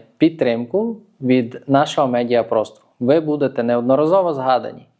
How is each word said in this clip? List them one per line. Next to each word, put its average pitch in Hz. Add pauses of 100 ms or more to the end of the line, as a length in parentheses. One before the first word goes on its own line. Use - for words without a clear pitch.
(180)
підтримку 160 (240)
від 127
нашого 143
медіапростору. 117 (140)
Ви 135
будете 147
неодноразово 143
згадані 131 (140)